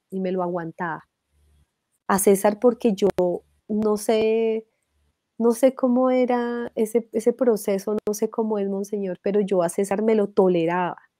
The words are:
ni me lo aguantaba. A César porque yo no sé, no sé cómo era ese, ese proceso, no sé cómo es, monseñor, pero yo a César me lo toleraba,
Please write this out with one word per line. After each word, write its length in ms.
ni 100
me 120
lo 100
aguantaba. 600
A 100
César 400
porque 360
yo 140
no 280
sé, 680
no 140
sé 220
cómo 360
era 640
ese, 380
ese 200
proceso, 640
no 60
sé 160
cómo 280
es, 100
monseñor, 540
pero 180
yo 220
a 60
César 340
me 140
lo 120
toleraba, 720